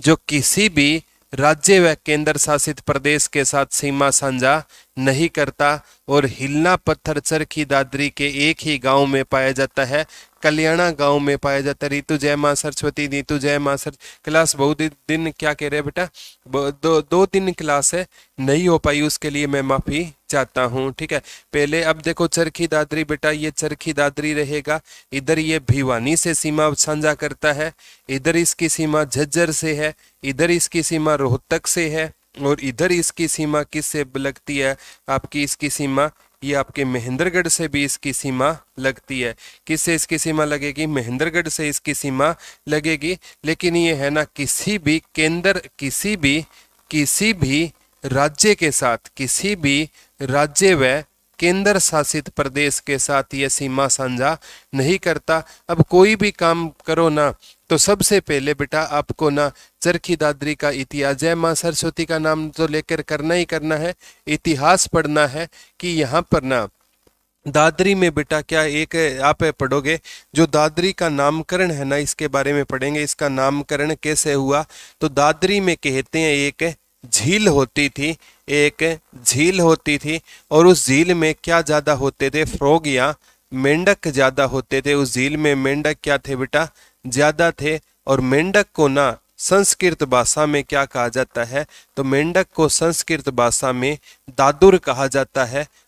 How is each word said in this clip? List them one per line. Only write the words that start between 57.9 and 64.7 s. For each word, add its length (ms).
पहले 340
बेटा 280
आपको 480
ना 220
चरखी 340
दादरी 380
का 160
इतिहास, 460
जय 180
माँ 200
सरस्वती 500
का 140
नाम 320
तो 160
लेकर 360
करना 320
ही 100
करना 300
है, 200
इतिहास 600